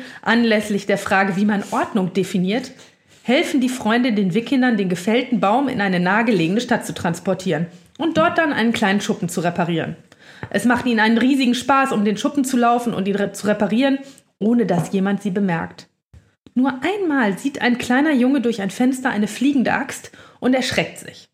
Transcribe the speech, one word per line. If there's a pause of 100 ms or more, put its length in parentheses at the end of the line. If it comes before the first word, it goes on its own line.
(220)
anlässlich
der
Frage,
wie
man
Ordnung
definiert, (520)
helfen
die
Freunde
den
Wikingern,
den
gefällten
Baum
in
eine
nahegelegene
Stadt
zu
transportieren (320)
und
dort
dann
einen
kleinen
Schuppen
zu
reparieren. (560)
Es
macht
ihnen
einen
riesigen
Spaß,
um
den
Schuppen
zu
laufen
und
ihn
re-,
zu
reparieren, (400)
ohne
dass
jemand
sie
bemerkt. (680)
Nur
einmal
sieht
ein
kleiner
Junge
durch
ein
Fenster
eine
fliegende
Axt (280)
und
erschreckt
sich.